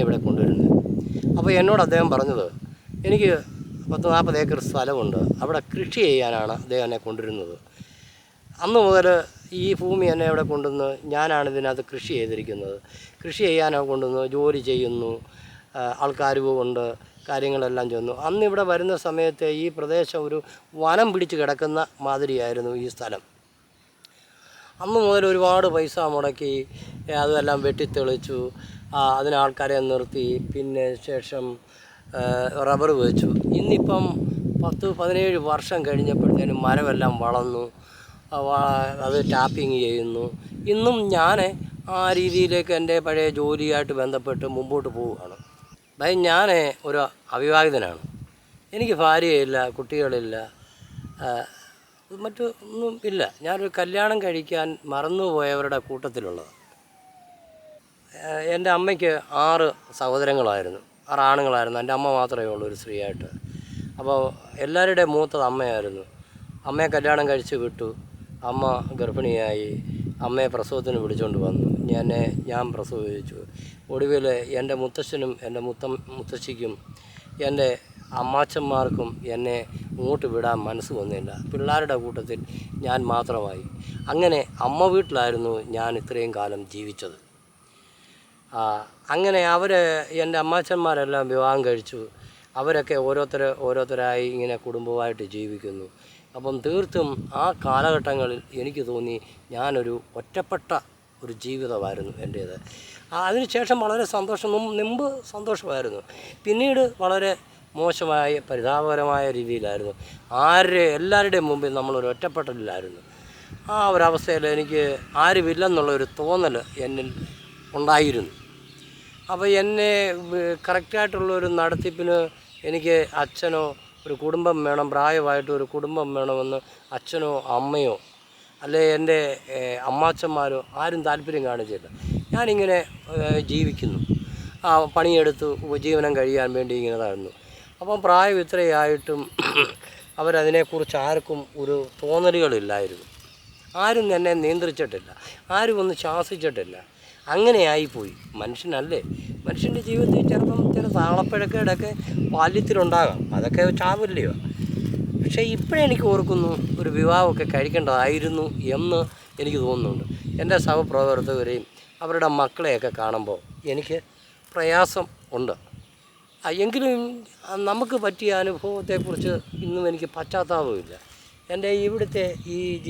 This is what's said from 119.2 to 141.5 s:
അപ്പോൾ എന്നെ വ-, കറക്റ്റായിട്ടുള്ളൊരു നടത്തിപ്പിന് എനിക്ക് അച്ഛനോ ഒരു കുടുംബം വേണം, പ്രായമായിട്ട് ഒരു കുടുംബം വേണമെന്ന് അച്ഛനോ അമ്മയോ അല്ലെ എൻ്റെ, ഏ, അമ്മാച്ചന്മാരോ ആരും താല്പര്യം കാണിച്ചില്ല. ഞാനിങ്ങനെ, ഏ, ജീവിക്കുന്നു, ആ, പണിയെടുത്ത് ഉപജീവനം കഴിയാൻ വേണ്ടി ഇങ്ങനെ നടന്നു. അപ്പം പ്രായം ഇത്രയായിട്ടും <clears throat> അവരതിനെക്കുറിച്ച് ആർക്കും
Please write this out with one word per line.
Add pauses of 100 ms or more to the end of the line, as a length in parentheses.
അപ്പോൾ (140)
എന്നെ (400)
വ-, (120)
കറക്റ്റായിട്ടുള്ളൊരു (140)
നടത്തിപ്പിന് (520)
എനിക്ക് (260)
അച്ഛനോ (420)
ഒരു
കുടുംബം
വേണം,
പ്രായമായിട്ട്
ഒരു
കുടുംബം (100)
വേണമെന്ന് (380)
അച്ഛനോ (260)
അമ്മയോ (680)
അല്ലെ (140)
എൻ്റെ, (380)
ഏ, (300)
അമ്മാച്ചന്മാരോ (220)
ആരും
താല്പര്യം
കാണിച്ചില്ല. (460)
ഞാനിങ്ങനെ, (380)
ഏ, (100)
ജീവിക്കുന്നു, (680)
ആ, (260)
പണിയെടുത്ത് (180)
ഉപജീവനം
കഴിയാൻ
വേണ്ടി
ഇങ്ങനെ
നടന്നു. (500)
അപ്പം
പ്രായം
ഇത്രയായിട്ടും (180)
<clears throat>
അവരതിനെക്കുറിച്ച് (100)
ആർക്കും (220)